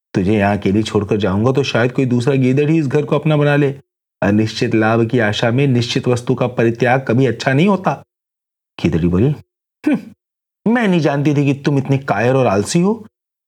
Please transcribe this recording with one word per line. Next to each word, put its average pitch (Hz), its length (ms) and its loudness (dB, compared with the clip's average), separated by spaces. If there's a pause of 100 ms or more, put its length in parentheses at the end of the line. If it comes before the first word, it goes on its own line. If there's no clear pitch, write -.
(140)
तुझे 104 240 0
यहाँ 101 200 0
अकेली 98 240 0
छोड़कर 101 340 -2
जाऊंगा 101 360 0
तो 139 100 0
शायद 123 300 -2
कोई 135 140 -2
दूसरा 123 280 0
गीदड़ 135 360 2
ही 165 80 2
इस 151 80 0
घर 147 180 0
को 151 140 0
अपना 151 180 0
बना 147 200 2
ले। 139 240 0 (420)
अनिश्चित 110 520 0
लाभ 113 320 2
की 120 120 0
आशा 110 320 0
में 135 160 0
निश्चित 123 420 -2
वस्तु 123 260 0
का 127 120 -2
परित्याग 120 600 0
कभी 131 180 2
अच्छा 120 260 -2
नहीं 156 160 2
होता।" 185 360 -2 (800)
गीदड़ी 82 260 0
बोली, 92 200 2
"हम्म, - 680 -6 (760)
मैं 233 160 0
नहीं 180 120 2
जानती 143 340 0
थी 139 200 2
कि 139 80 -10
तुम 143 160 0
इतने 135 200 0
कायर 120 360 0
और 131 120 2
आलसी 101 340 0
हो। 208 260 -2 (420)